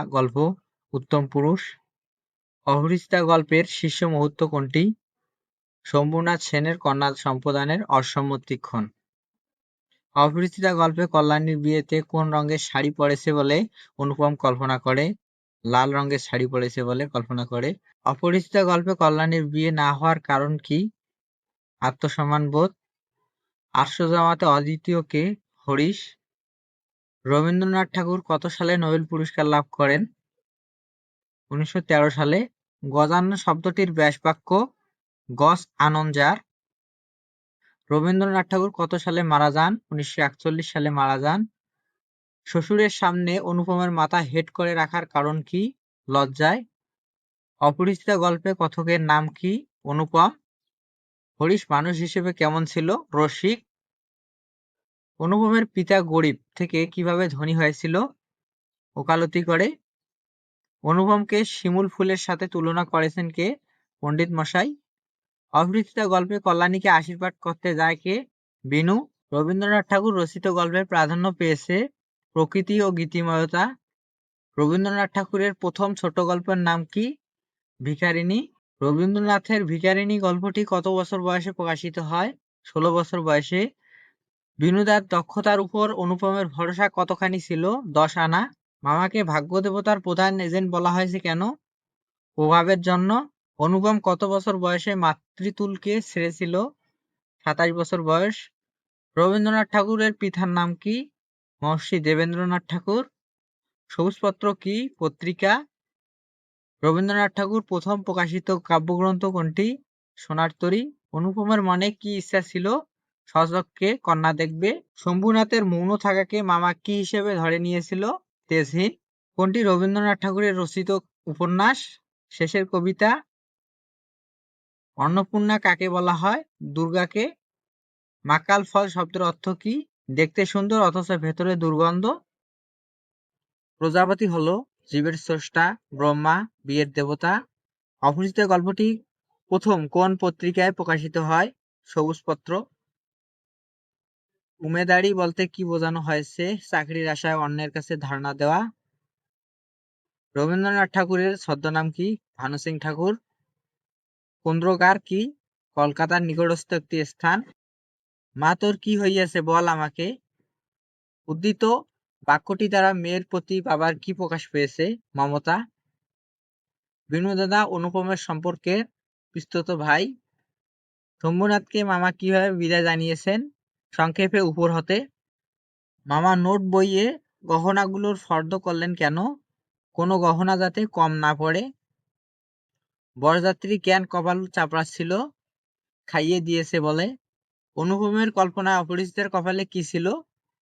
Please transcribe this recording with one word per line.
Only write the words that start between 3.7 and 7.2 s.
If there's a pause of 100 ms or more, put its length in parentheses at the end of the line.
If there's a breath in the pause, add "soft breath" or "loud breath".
মুহূর্ত
কোনটি? (1000)
শম্ভুনাথ
সেনের
কন্যা
সম্প্রদানের